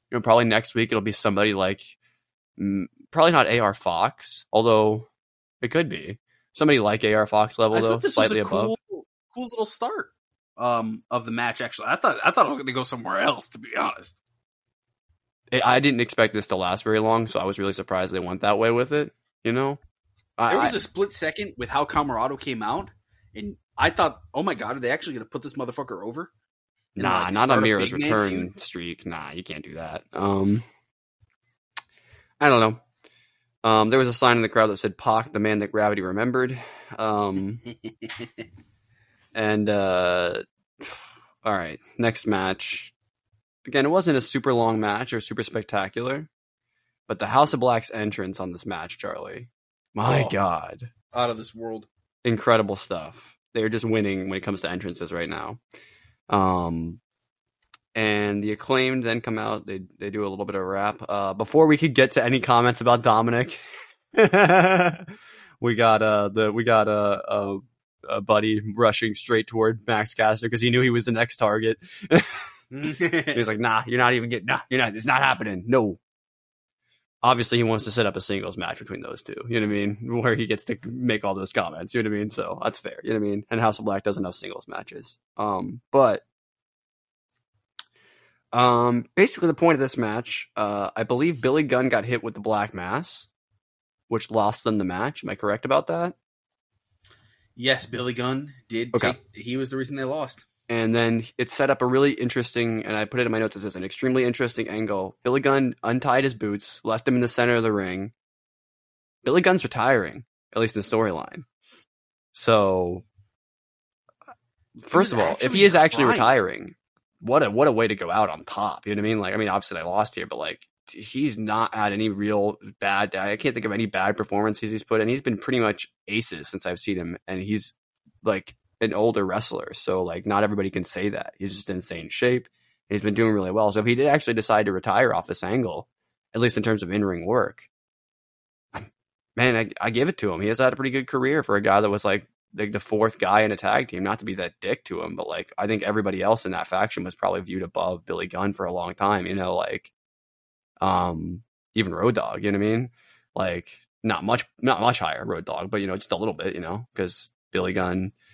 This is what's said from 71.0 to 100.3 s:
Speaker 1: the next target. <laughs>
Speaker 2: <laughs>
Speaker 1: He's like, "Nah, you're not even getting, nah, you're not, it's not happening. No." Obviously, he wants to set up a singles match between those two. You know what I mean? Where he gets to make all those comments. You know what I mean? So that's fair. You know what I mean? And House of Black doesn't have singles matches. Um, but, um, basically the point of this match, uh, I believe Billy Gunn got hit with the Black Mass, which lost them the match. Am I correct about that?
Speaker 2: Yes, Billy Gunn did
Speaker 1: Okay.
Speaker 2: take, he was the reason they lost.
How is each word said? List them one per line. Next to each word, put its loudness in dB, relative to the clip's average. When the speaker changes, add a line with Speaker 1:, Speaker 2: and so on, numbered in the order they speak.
Speaker 1:
the 0
next 0
target. 2
<laughs> 6
Speaker 2:
<laughs> -
Speaker 1:
He's 0
like, -2
"Nah, 2
you're 0
not 6
even -2
getting, -4
nah, -2
you're 0
not, 0
it's -8
not 4
happening. 0
No." 2
Obviously, 2
he 4
wants 0
to -4
set 2
up -4
a -6
singles -6
match -8
between -12
those -14
two. -14
You 0
know 2
what 0
I 0
mean? -4
Where 2
he -2
gets -4
to -6
make -2
all -2
those -8
comments. -6
You 0
know -2
what -2
I -2
mean? -4
So -6
that's -4
fair. -12
You -2
know 0
what -2
I -2
mean? -4
And -2
House 2
of -8
Black -4
doesn't -2
have -8
singles -12
matches. -14
Um, -4
but, 4
um, 4
basically 4
the 4
point 4
of 2
this 0
match, -4
uh, -2
I 0
believe 0
Billy 4
Gunn 2
got 2
hit -2
with -6
the -12
Black 0
Mass, -6
which -4
lost 0
them 0
the -2
match. -6
Am -8
I -6
correct -4
about 2
that? -4
Speaker 2:
Yes, 0
Billy -4
Gunn -4
did -2
Speaker 1:
Okay. 2
Speaker 2:
take, -20
he -8
was -4
the -6
reason -6
they -6
lost. -6